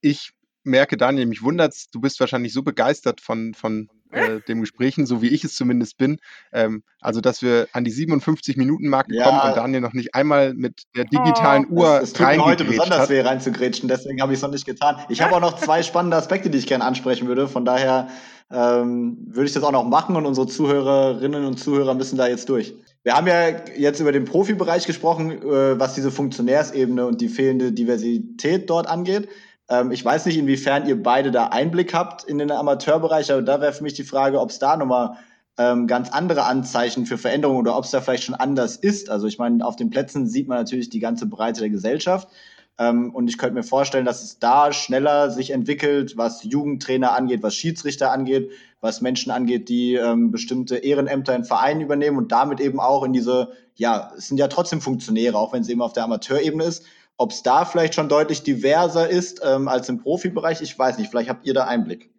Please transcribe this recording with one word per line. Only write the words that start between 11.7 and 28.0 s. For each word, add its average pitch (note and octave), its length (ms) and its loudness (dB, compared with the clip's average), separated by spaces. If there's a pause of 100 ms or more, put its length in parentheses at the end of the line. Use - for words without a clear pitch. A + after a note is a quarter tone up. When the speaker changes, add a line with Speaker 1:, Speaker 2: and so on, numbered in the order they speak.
Speaker 1:
Uhr D#3 180 8
Speaker 3:
Es, A#2+ 100 0
es - 40 -10
tut - 140 4
mir D3+ 180 6
heute D#3+ 200 4
Speaker 1:
reingegrätscht A2+ 60 -2
Speaker 3:
besonders D#3+ 320 4
Speaker 1:
hat. C3+ 80 4
Speaker 3:
weh, C3+ 100 6
reinzugrätschen, B2 680 0
deswegen C3 320 -2
hab C3+ 100 0
ich's C3+ 120 0
noch C#3+ 80 -4
nicht C#3+ 160 -8
getan. C#3+ 300 0 (120)
Ich A#2 140 -2
hab E3+ 100 4
auch F3 80 4
noch E3+ 180 0
zwei E3 240 2
Speaker 2:
<laughs> - 80 -6
Speaker 3:
spannende F3 260 0
Aspekte, F#3+ 340 0
die C#3+ 80 0
ich A#2 80 -2
gerne B2 180 0
ansprechen B2 440 -2
würde. C3 200 0
Von B2+ 160 -4
daher, B2+ 440 2 (420)
ähm, A#2+ 760 0
würde B2 200 -2
ich C#3 60 -4
das C#3+ 100 -2
auch D3 100 2
noch B2 120 2
machen D#3 320 2
und D3+ 80 0
unsere C3 220 0
Zuhörerinnen C#3 1000 2
und C3 140 -4
Zuhörer C#3 360 0
müssen C3 220 -4
da B2+ 100 2
jetzt B2 220 -2
durch. A#2 260 -2 (280)
Wir A#2+ 120 2
haben E3 120 4
ja E3+ 220 4 (280)
jetzt C#3+ 240 0
über D3 120 2
den C#3 120 2
Profibereich F3+ 600 0
gesprochen, E3 460 -2
äh, C3+ 460 2
was C3 160 -2
diese C3+ 160 -2
Funktionärsebene B2+ 960 0
und A#2 140 -2
die A#2 80 0
fehlende C3 440 0
Diversität A#2+ 1000 -2